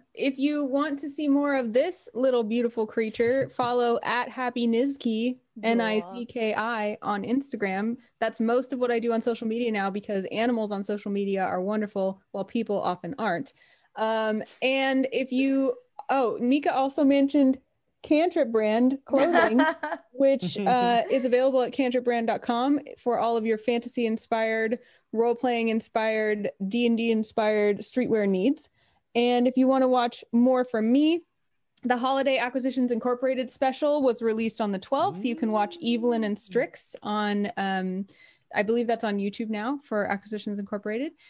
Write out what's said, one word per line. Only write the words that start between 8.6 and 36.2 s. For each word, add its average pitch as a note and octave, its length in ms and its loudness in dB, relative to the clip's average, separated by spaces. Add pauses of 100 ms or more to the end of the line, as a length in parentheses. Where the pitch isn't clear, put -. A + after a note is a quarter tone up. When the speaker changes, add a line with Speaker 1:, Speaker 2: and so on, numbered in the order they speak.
Speaker 1:
of C4 80 -6
what B3 120 0
I A#3 80 0
do A#3 140 -2
on A3+ 80 2
social A#3 240 -2
media A#3 280 -2
now G3 180 0
because G3+ 400 -4
animals A3 400 0
on G3 140 -6
social G#3 260 -4
media G3 320 0
are F#3 180 -2
wonderful G3 600 -4 (100)
while G3 140 -6
people G#3+ 360 -2
often F3 380 -4
aren't. E3+ 320 -2 (440)
Um, A3 460 0 (220)
and C4+ 480 2
if C4 200 -2
you, C4+ 440 2 (340)
oh, C4 320 0
Mika C#4+ 320 2
also C4+ 300 0
mentioned C#4 560 4 (420)
Cantrip D#4 500 2
brand A3+ 540 2
clothing, C#4 560 4 (260)
Speaker 2:
<laughs> D#4 260 -10
Speaker 1:
which, C4+ 440 2
uh, A#3+ 480 4
Speaker 3:
<laughs> - 60 -2
Speaker 1:
is B3+ 140 2
available B3+ 360 4
at A#3+ 120 -2
cantrip B3 300 0
brand A#3+ 220 0
dot A3 160 -2
com C4 380 0 (180)
for A#3+ 220 0
all A#3 180 2
of A3 80 -2
your A3 140 0
fantasy-inspired, A3+ 1200 -2 (320)
role-playing A#3 580 0
inspired, A3 800 0 (180)
D A#3 200 0
and A#3 100 2
D A#3 140 0
inspired G#3+ 680 0
streetwear A3 460 0
needs. G3 400 0 (460)
And A#3+ 340 4
if B3+ 100 0
you B3+ 100 4
wanna C4 200 4
watch A#3+ 440 0
more B3 340 4
from A3 260 0
me, D#4 300 4 (600)
the B3 120 0
Holiday C4+ 440 0
Acquisitions B3+ 520 0
Incorporated B3 580 -2
special D4 520 0
was A#3 220 0
released A3+ 360 -2
on G#3+ 120 0
the F#3+ 80 -4
twelfth. G#3+ 440 -2
You A#3+ 120 -2
can A3 160 -2
watch G#3 340 0
Evelyn A#3 380 0